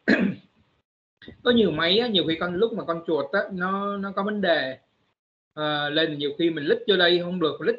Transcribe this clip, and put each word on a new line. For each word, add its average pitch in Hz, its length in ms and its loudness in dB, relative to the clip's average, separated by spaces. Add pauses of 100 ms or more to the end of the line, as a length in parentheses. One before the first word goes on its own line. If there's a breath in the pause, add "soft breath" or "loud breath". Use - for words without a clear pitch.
<clears throat> - 1400 -4
có 240 80 4
nhiều 220 200 4
máy 165 280 2
á, 247 80 0
nhiều 190 200 0
khi 160 120 0
con, 175 160 -4
lúc 226 180 0
mà 180 100 -6
con 165 240 -4
chuột 143 240 -2
á, 202 100 0 (100)
nó, 196 460 -4
nó 196 140 -6
có 196 120 -2
vấn 208 180 -4
đề. 143 380 0 (720)
Ờ, 151 360 -2
lên 156 280 0
nhiều 143 200 -2
khi 175 120 2
mình 156 140 -4
lít 196 140 2 (100)
vô 190 100 4
đây 175 260 4
không 180 160 -4
được, 151 220 0
lít 214 180 0